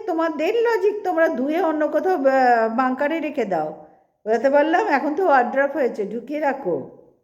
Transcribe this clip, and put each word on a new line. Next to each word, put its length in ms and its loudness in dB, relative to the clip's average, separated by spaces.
তোমাদের 480 -2
লজিক 400 2
তোমরা 240 2
ধুয়ে 320 -2
অন্য 280 0
কোথাও 300 0
বা-, 580 2
বাংকারে 440 -2
রেখে 240 -4
দাও। 420 -4
বোঝাতে 240 2
পারলাম? 360 4
এখন 280 0
তো 120 0
ওয়ারড্রপ 460 2
হয়েছে, 320 -2
ঢুকিয়ে 360 -8
রাখো 500 -4